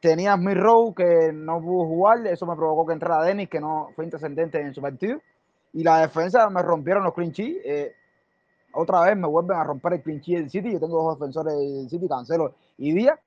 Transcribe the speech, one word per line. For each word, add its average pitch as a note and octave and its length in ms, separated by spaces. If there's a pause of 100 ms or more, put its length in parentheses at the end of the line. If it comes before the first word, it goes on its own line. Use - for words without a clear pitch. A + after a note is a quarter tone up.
Tenía F3 340
a - 20
Smith F#3 200
Rowe, A3+ 380
que E3+ 400
no D#3 260
pudo F3 260
jugar, G3+ 400
eso F3 200
me E3+ 100
provocó D#3 300
que E3 60
entrara D#3+ 320
Dennis, G3 240
que D#3+ 120
no D3+ 340
fue D#3+ 100
intrascendente D#3+ 560
en C#3+ 140
su C#3+ 60
partido. C#3+ 400 (520)
Y D#3+ 100
la E3 180
defensa F3+ 480
me F#3 140
rompieron E3+ 400
los F3+ 120
clean E3+ 180
sheet. D4 320
Eh, C#3+ 280 (840)
otra E3+ 260
vez F#3+ 160
me F3+ 100
vuelven E3+ 300
a D#3 80
romper D3+ 300
el D3+ 80
clean D3+ 180
sheet F3 180
del D3 120
City. G3+ 220
Yo F3+ 60
tengo D#3+ 240
dos D#3+ 160
defensores D3+ 380
del C#3 320
City, F3 180
Cancelo C#3+ 480 (220)
y C#3+ 160
Díaz. B3 340